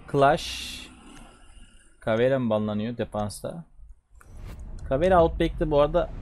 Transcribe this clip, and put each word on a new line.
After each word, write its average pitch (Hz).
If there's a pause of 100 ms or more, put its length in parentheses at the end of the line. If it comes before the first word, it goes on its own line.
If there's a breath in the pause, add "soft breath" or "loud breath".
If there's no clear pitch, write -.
(120)
Clash, - (1160)
Caveira 123
mı 120
banlanıyor 107
defansta? 107 (1200)
Caveira 170
Outback'te 165
bu 143
arada 156 (120)